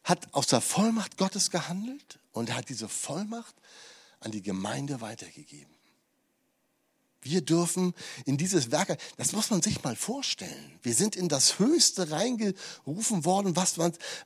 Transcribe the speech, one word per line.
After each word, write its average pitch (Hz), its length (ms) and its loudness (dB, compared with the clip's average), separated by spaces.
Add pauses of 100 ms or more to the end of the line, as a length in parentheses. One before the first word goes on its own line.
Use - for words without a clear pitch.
hat - 300 2
aus 139 140 2
der 123 140 4
Vollmacht 220 560 0
Gottes 190 320 0
gehandelt 202 680 -6 (120)
und 113 180 -4
er 120 60 -2
hat 123 140 -6
diese 110 180 -8
Vollmacht 214 680 -6 (640)
an 110 120 -8
die 107 100 -6
Gemeinde 113 600 -4
weitergegeben. 147 760 -14 (1500)
Wir 160 200 0
dürfen 170 520 2 (320)
in 135 120 2
dieses 156 340 2
Werk, 165 260 0 (200)
das 123 160 -2
muss 208 160 0
man 185 120 4
sich - 220 0
mal 117 140 -2
vorstellen. - 840 -6
Wir 120 120 -2
sind 208 240 2
in 180 100 0
das 143 320 4
Höchste 208 500 4
reingerufen 196 1160 -2
worden, 185 320 4
was, 185 200 2
was, 170 160 2 (320)